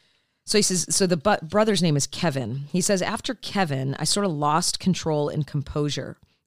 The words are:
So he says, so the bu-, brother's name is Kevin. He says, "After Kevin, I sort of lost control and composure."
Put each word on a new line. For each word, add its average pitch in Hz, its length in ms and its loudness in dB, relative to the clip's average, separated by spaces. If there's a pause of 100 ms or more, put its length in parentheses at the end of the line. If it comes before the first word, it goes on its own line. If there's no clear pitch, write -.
(440)
So - 140 0
he 208 60 4
says, 185 260 0
so 185 160 2
the 175 120 2
bu-, 202 280 2
brother's 196 380 2
name 156 120 4
is 139 120 0
Kevin. 135 640 -2
He 180 100 0
says, 190 200 2
"After 220 340 -4
Kevin, 139 640 -2
I - 60 -6
sort 202 200 0
of 185 80 0
lost 147 460 0
control 151 500 0
and 147 180 -2
composure." 147 680 -4 (300)